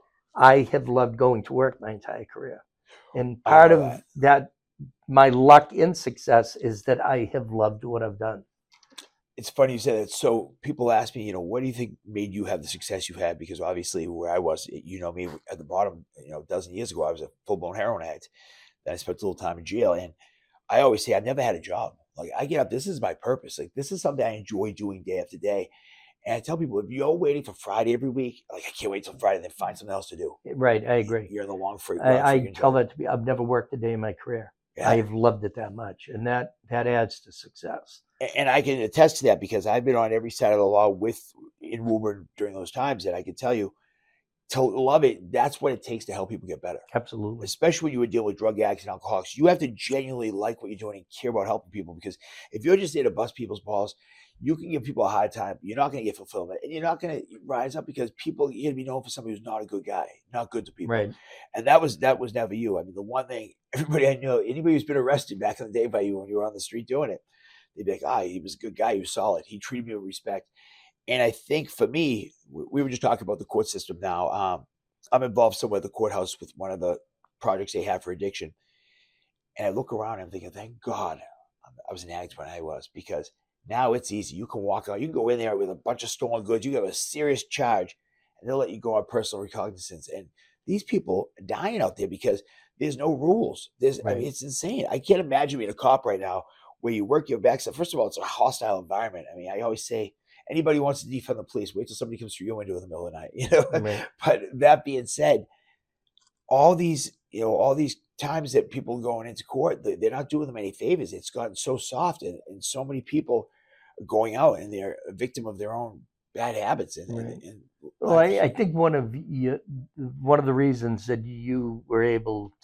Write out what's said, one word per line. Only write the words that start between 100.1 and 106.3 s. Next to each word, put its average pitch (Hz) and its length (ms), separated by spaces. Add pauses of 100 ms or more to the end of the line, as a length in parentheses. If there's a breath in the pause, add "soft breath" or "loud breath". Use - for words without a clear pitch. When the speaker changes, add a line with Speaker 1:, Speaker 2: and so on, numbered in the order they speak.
Speaker 2:
anybody 156 280
who 143 60
wants 143 180
to 107 60
defund 123 280
the 107 80
police, 104 300
wait 110 140
till 107 80
somebody 113 220
comes 110 180
through 95 120
your 110 80
window 98 200
in 90 60
the 92 60
middle 87 180
of 85 60
the 82 80
night, 78 100
<laughs> - 40
you 123 160
know? 151 220
Speaker 1:
Right. 104 340 (180)
Speaker 2:
But 156 180 (120)
that 147 300
being 131 220
said, 147 400 (1000)